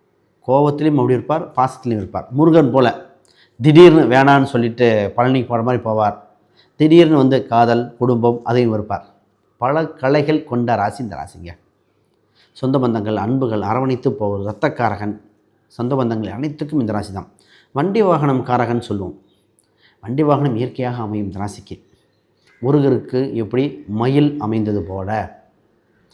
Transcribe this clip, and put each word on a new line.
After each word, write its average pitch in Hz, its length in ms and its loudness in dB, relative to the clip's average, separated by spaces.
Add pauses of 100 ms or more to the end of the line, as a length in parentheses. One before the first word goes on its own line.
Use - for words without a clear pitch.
(480)
கோபத்திலையும் 147 420 2
அப்படி 151 240 2
இருப்பார், 156 380 -4
பாசத்திலையும் 127 460 -2
இருப்பார். - 340 -10
முருகன் 156 400 4
போல 120 440 0 (460)
திடீர்னு 156 400 8
வேணான்னு 135 420 4
சொல்லிட்டு 117 760 0
பழனிக்கு 127 280 0
போற 113 180 -4
மாதிரி 120 200 -2
போவார். 107 340 -2 (580)
திடீர்னு 156 420 6
வந்து 131 300 2
காதல், 120 500 2
குடும்பம், 120 460 0
அதையும் 117 300 0
வெறுப்பார். 104 300 -6 (540)
பல 147 300 -2
கலைகள் 151 560 0
கொண்ட 120 320 -2
ராசி 104 280 -4
இந்த 98 120 -10
ராசிங்க. 85 340 -16 (1000)
சொந்த 131 260 -2
பந்தங்கள், 110 380 -2
அன்புகள், 110 460 -4
அரவணைத்து 123 500 -2
போவது, 101 380 -6
இரத்தக்காரகன், 104 720 -4 (460)
சொந்த 123 280 -6
பந்தங்கள் 113 340 -4
அனைத்துக்கும் 147 500 -8
இந்த 110 120 -4
ராசி 98 220 -8
தான். 95 140 -12 (440)
வண்டி 196 300 -2
வாகனம் 143 440 0
காரகன் 120 340 -2
சொல்லுவோம். 95 400 -8 (800)
வண்டி 131 220 -4
வாகனம் 139 320 0
இயற்கையாக 123 460 -6
அமையும் 104 300 -6
இந்த 95 80 -12
ராசிக்கு. - 440 -12 (760)
முருகருக்கு 135 760 0
எப்படி 117 520 -4
மயில் 139 520 0
அமைந்தது 107 420 -4
போல 95 580 -8 (760)